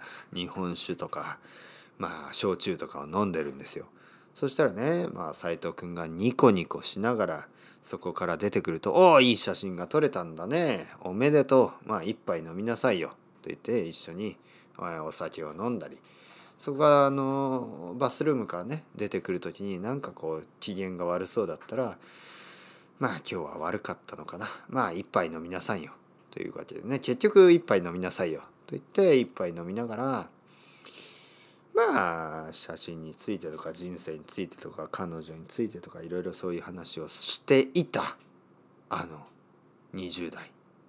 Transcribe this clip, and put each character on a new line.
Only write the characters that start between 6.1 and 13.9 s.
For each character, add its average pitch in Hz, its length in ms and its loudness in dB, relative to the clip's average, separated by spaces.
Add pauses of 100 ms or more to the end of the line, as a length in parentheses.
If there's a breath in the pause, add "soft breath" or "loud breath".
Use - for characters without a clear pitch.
コ - 180 8
ニ 87 140 2
コ - 160 -8
し - 200 -6
な 117 140 2
が 107 100 2
ら、 78 220 -4 (340 loud breath)
そ - 180 -10
こ 85 140 -6
か 92 140 -4
ら 85 100 0
出 101 120 0
て 95 120 0
く 87 100 -2
る 80 80 -2
と、 - 160 0
「お 170 240 10
ー、 131 40 10
い 123 100 8
い 101 40 0
写 95 180 0
真 95 200 -6
が 87 120 -6
撮 151 120 0
れ 151 100 4
た 92 140 -4
ん 82 140 -12
だ 85 100 -8
ね。 135 400 0 (140)
お 90 120 -6
め 131 180 4
で 147 120 8
と 131 300 6 (120)
う。 - 40 -6
ま 107 80 0
あ、 90 60 -6
一 202 120 -2
杯 87 240 -4
飲 82 160 -10
み 98 80 -4
な 117 140 -2
さ 123 160 4
い 87 80 0
よ」 71 80 -4 (340)
と - 60 -10
言 - 80 -8
っ - 20 -20
て、 117 220 -2
一 82 160 -6